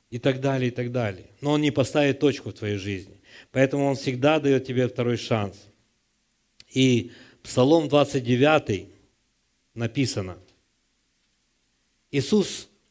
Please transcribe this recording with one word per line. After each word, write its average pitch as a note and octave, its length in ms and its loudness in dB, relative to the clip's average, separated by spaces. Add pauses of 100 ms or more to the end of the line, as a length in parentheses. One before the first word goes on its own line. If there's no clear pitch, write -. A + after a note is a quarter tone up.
и B2 100 -10
так C3 200 -2
далее, C3 300 -2
и A#2+ 40 -6
так B2 200 -6
далее. G#2+ 380 -6 (100)
Но C#3+ 100 -2
Он D3+ 100 0
не D3 100 2
поставит C#3 480 0
точку C3 320 -2
в - 20 -12
твоей G#2 240 -6
жизни. F#2+ 420 -10 (320)
Поэтому C3+ 360 2
Он C3+ 80 0
всегда C#3 440 0
дает C#3 260 2
тебе B2+ 220 0
второй A#2+ 300 -2
шанс. G#2 480 -4 (1040)
И B2+ 420 2 (320)
Псалом D3 460 2
двадцать C#3 340 2
девятый B2 640 2 (840)
написано: A#2 640 -4 (1700)
Иисус - 580 0 (220)